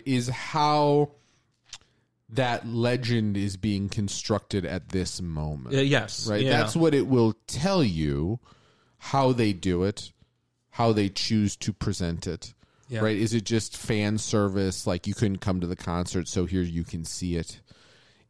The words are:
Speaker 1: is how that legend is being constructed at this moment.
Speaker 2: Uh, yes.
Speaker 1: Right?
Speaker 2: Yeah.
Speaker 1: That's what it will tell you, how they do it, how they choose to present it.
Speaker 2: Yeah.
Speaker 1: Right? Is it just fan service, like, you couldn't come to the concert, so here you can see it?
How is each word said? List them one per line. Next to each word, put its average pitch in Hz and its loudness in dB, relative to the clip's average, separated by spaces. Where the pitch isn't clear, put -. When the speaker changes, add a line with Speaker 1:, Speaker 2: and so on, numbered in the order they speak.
Speaker 1:
is 127 0
how 147 2
that 120 0
legend 117 0
is 98 -2
being 101 0
constructed 101 -2
at 80 -6
this 90 -4
moment. 76 -4
Speaker 2:
Uh, 135 2
yes. 131 0
Speaker 1:
Right? 107 2
Speaker 2:
Yeah. 127 4
Speaker 1:
That's 110 0
what 165 4
it 135 4
will 117 6
tell 180 2
you, 80 0
how 131 2
they 117 2
do 90 0
it, - -4
how 117 2
they 104 2
choose 104 0
to - -4
present 85 -4
it. - -8
Speaker 2:
Yeah. 117 -6
Speaker 1:
Right? 107 2
Is 110 0
it 110 0
just 113 -2
fan 104 0
service, 98 0
like, 90 -2
you 104 -2
couldn't 98 0
come 92 -2
to 87 -2
the 90 -4
concert, 87 -4
so 90 -2
here 90 0
you 85 -2
can 82 -8
see 85 -4
it? - -6